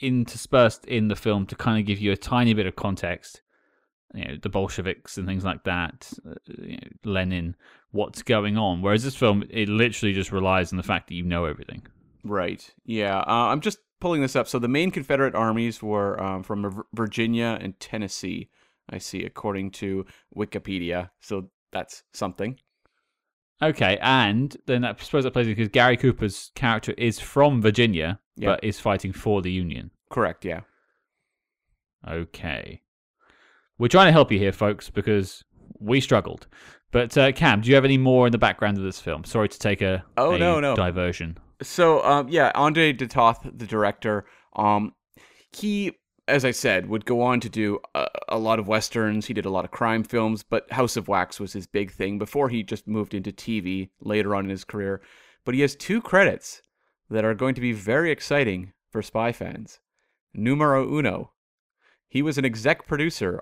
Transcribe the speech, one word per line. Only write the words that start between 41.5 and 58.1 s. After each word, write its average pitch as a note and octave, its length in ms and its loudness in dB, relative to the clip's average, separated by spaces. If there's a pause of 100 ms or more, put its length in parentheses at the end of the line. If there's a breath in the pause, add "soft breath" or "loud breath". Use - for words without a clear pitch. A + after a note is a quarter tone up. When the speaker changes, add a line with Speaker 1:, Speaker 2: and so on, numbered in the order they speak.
Speaker 2:
So, E3 420 4
um, C#3+ 260 4
yeah, D3 260 4
Andre D3+ 360 4
de B2 160 -4
Toth, A#2 320 4 (140)
the A#2 140 -10
director, G#2 580 0 (300 soft breath)
um, G#2 380 0 (600 soft breath)
he, G3+ 400 -4 (340)
as C3+ 160 2
I B2+ 80 2
said, G2 360 0
would G#2 180 -4
go A#2+ 160 0
on B2 200 2
to A2 80 -8
do G#2 300 -2 (160)
a, C#2+ 120 0 (220)
a A2 80 -2
lot A2 220 0
of G2 80 -6
Westerns. G#2+ 600 -2
He - 60 -8
did G2 120 -4
a G2 40 -4
lot F#2 140 -2
of - 80 -10
crime A2+ 320 0
films, A2 400 -2
but - 280 -4
House B2 260 0
of G2+ 100 -6
Wax F#2 320 0
was G2 140 -10
his F#2+ 140 -8
big G#2 240 -2
thing G2+ 280 -4
before C3+ 300 0
he A#2 140 -2
just G#2 240 -8
moved G#2+ 260 -4
into G2+ 180 -6
T A2 280 -6
V F#2 300 -6 (120)
later G#2 340 0
on G2 100 -2
in F#2+ 40 -6
his F#2+ 140 -8
career. G2 380 -6 (440 soft breath)
But B2 100 -2
he C#3 60 2
has C#3 140 2
two G#3+ 260 -4
credits - 600 0 (480)
that A2 160 0
are A2 80 2
going B2+ 220 -2
to B2 60 -8
be A#2+ 120 0
very A#2+ 380 0